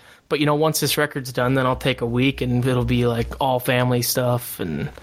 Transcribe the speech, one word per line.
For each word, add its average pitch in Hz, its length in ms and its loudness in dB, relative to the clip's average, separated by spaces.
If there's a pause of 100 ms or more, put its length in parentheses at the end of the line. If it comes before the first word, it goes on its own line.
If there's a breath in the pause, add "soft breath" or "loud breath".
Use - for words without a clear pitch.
(300 loud breath)
but, 151 100 0
you 147 60 2
know, 147 80 2
once 151 260 2
this 143 160 0
record's 143 380 -2
done, 127 220 2
then 131 100 2
I'll 127 100 2
take 127 260 -2
a 120 40 -2
week 123 340 2
and 123 240 0
it'll 127 220 2
be, 120 220 2
like, 117 340 -2
all 131 180 2
family 123 440 2
stuff. 123 560 -2
And, 80 300 -4 (140 loud breath)